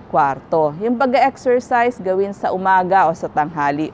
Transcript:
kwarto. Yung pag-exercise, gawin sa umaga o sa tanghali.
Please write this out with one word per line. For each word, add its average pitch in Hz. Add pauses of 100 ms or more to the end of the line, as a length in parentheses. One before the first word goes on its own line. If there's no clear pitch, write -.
kwarto. 147
Yung 233
pag-exercise, 247
gawin 190
sa -
umaga 185
o 160
sa 156
tanghali. 147